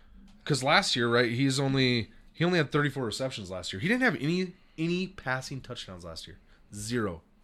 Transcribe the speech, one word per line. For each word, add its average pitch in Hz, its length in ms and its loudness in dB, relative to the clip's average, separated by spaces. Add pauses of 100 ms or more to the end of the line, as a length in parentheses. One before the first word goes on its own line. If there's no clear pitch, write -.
(440)
'Cause 131 180 0
last 170 320 4
year, 120 140 4
right, 120 220 4
he's 131 280 2
only, 131 520 2 (220)
he - 120 -2
only 175 140 2
had 147 120 0
thirty-four 143 340 0
receptions 113 460 -6
last 90 220 -8
year. 95 80 -6
He 147 80 0
didn't 247 140 2
have 233 180 2
any, 175 320 0 (260)
any 175 300 0
passing 131 520 -6
touchdowns 92 440 -12
last 82 220 -12
year. 82 120 -18 (360)
Zero. 104 480 -4 (220)